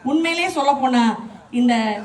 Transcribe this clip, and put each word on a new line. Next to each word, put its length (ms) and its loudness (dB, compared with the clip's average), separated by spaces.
உண்மையிலேயே 440 0
சொல்ல 240 0
போனா 460 2
இந்த 240 2